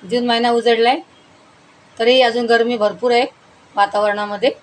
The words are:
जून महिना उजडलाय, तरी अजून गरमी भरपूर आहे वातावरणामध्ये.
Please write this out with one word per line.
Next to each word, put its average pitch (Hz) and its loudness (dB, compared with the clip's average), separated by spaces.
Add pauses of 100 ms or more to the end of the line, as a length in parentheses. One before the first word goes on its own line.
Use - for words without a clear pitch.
(100)
जून 240 -2
महिना 233 0
उजडलाय, 233 2 (960)
तरी 247 4
अजून 233 0
गरमी 233 2
भरपूर 208 -2
आहे 240 2 (480)
वातावरणामध्ये. 208 -2 (120)